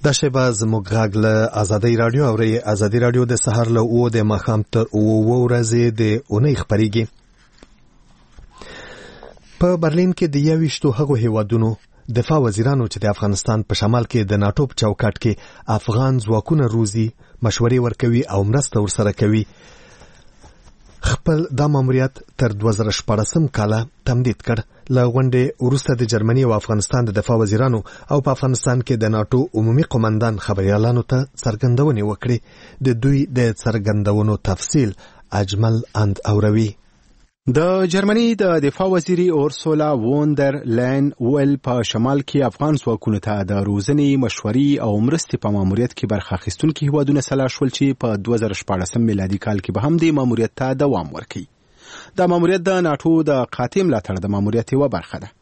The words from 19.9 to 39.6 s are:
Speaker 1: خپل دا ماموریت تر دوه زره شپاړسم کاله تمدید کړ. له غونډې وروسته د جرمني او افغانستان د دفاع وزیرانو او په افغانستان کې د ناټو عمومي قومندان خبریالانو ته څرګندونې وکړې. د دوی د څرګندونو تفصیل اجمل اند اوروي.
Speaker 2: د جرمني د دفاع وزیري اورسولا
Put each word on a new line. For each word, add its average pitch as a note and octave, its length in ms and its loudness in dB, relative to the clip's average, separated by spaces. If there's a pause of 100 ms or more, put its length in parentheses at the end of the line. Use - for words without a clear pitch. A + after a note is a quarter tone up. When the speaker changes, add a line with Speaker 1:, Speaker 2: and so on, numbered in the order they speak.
Speaker 1:
خپل D#3 340 0 (140)
دا D3 160 2
ماموریت C3 400 2 (240)
تر A#2 240 0
دوه A2 160 2
زره G#2+ 220 0
شپاړسم A2 440 0 (140)
کاله A2 220 0 (240)
تمدید B2 420 0
کړ. A#2 120 0 (320)
له B2 120 2 (100)
غونډې B2+ 320 2 (220)
وروسته C3 340 0
د A2+ 140 -2
جرمني A#2 300 2
او A2+ 120 2
افغانستان A2 480 0
د G#2 160 -2
دفاع A#2 220 0
وزیرانو A2 420 0 (260)
او C#3+ 100 2
په C3+ 100 -2
افغانستان C3 500 0
کې B2 140 -2 (100)
د A2 100 0
ناټو A2 460 0
عمومي A#2 220 2 (120)
قومندان A2 540 0
خبریالانو G#2 540 2
ته B2+ 160 0 (260)
څرګندونې A#2+ 580 0
وکړې. G#2+ 360 -2 (460)
د A#2+ 180 0
دوی C#3 240 2
د A#2+ 360 0
څرګندونو G#2 880 0
تفصیل G#2 500 -2 (320)
اجمل G#2+ 500 0 (200)
اند G2+ 320 -2
اوروي. G#2 360 2 (840)
Speaker 2:
د F#3 360 2
جرمني G#3+ 480 2
د F3 240 2
دفاع F#3+ 280 -2
وزیري F3+ 440 0
اورسولا D3+ 560 0